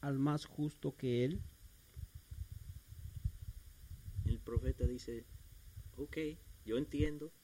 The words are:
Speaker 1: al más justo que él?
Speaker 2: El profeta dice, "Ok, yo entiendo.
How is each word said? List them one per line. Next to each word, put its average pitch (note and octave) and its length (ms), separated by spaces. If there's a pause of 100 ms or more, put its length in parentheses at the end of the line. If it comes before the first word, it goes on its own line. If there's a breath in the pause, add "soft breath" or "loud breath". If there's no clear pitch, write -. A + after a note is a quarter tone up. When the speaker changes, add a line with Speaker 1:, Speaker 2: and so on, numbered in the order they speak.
Speaker 1:
al C#3 180
más D3 280
justo D3 500
que B2 280
él? E3 160 (2750)
Speaker 2:
El - 160
profeta B2 440
dice, B2 420 (720)
"Ok, C#3+ 200 (480)
yo G#2+ 120
entiendo. D3+ 560 (120)